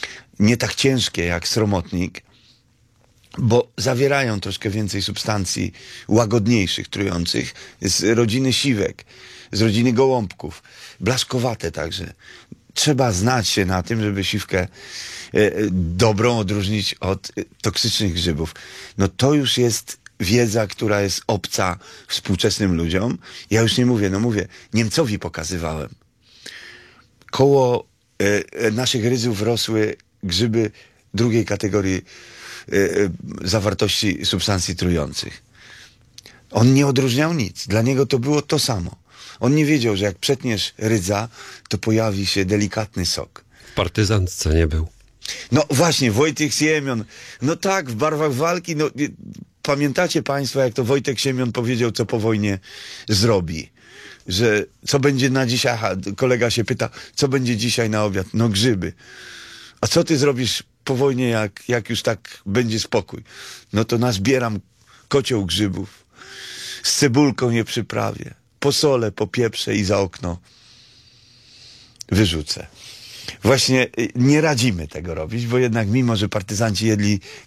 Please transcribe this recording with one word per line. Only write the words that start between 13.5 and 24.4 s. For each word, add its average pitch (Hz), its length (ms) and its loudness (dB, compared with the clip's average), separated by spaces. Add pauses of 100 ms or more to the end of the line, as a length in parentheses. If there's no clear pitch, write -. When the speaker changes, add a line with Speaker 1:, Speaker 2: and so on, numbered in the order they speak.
Speaker 1:
na 90 180 0
tym, 113 180 -2
żeby 98 220 0
siwkę, 98 360 -2
e, 90 80 -2 (680)
e, 104 180 4 (200)
dobrą 101 680 2
odróżnić 104 560 -2
od, 95 340 -4 (100)
e, 98 60 -4 (180)
toksycznych 101 520 -2
grzybów. 82 420 -2 (420)
No 98 100 2
to 135 260 2
już 139 240 2
jest 120 400 0 (220)
wiedza, 110 480 2
która 104 340 -2
jest 98 260 -2
obca 95 520 -2 (280)
współczesnym 98 680 0
ludziom. 92 420 0 (340)
Ja 110 100 4
już 113 160 2
nie 123 80 4
mówię, 107 240 4
no 98 100 0
mówię, 113 280 0 (260)